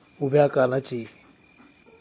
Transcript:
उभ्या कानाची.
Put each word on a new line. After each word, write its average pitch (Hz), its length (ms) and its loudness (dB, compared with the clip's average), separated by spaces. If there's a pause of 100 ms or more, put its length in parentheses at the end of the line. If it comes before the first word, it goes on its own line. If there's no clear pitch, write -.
(220)
उभ्या 143 240 2
कानाची. 127 580 -2 (960)